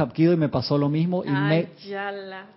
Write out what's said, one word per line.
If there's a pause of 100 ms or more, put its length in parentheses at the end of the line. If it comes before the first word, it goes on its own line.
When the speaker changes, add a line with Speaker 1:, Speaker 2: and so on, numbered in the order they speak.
Speaker 1:
Hapkido
y
me
pasó
lo
mismo
y
Speaker 2:
Ay, (140)
Speaker 1:
me
Speaker 2:
yala.